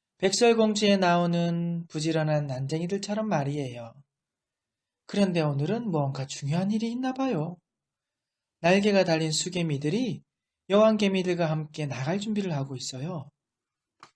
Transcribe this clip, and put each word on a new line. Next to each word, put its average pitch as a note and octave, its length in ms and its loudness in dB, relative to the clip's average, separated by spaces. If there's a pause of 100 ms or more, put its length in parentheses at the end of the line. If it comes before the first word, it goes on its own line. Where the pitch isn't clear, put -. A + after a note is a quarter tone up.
(180)
백설공주에 G#3+ 800 4
나오는 E3+ 880 2
부지런한 D#3 640 0
난쟁이들처럼 F3 800 -4
말이에요. C#3 680 -4 (1120)
그런데 F#3 340 0
오늘은 D#3+ 520 -2
무언가 C#3 340 -2
중요한 F3 460 -4
일이 A3+ 180 -2
있나 B3+ 240 -4
봐요. F#3 420 -4 (1040)
날개가 G3 420 4
달린 D#3+ 260 0
수개미들이 E3 960 -2 (460)
여왕개미들과 F#3+ 760 4
함께 D#3 380 -4
나갈 C3+ 320 -4
준비를 G3+ 340 -2
하고 C3+ 220 -4
있어요. C3+ 560 -8 (840)